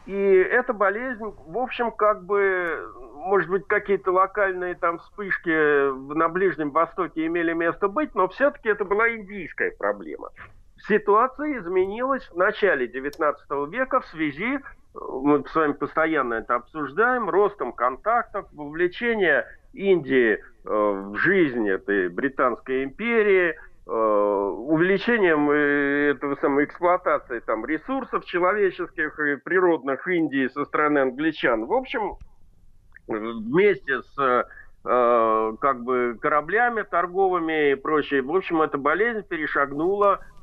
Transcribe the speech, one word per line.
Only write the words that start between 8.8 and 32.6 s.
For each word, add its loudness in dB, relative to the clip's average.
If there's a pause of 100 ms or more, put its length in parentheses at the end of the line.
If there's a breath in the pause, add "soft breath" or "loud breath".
была 2
индийская -8
проблема. -6 (560 loud breath)
Ситуация 2
изменилась 0
в -12
начале 2
девятнадцатого -4
века -2
в -16
связи, -4
э, -6 (340)
мы 0
с -16
вами 2
постоянно -2
это -2
обсуждаем, -2
ростом 0
контактов, -2
вовлечение 0 (280 loud breath)
Индии, 4
э, - (300 loud breath)
в 0
жизнь 2
этой 0
Британской -2
империи, 2 (340 loud breath)
э, -8
увеличением, 2
э, 2
этого -2
самой 2
эксплуатации -2
там -4
ресурсов -4
человеческих -2
и 0
природных 0
Индии 0
со -4
стороны 2
англичан. 0
В -4
общем, -4 (920)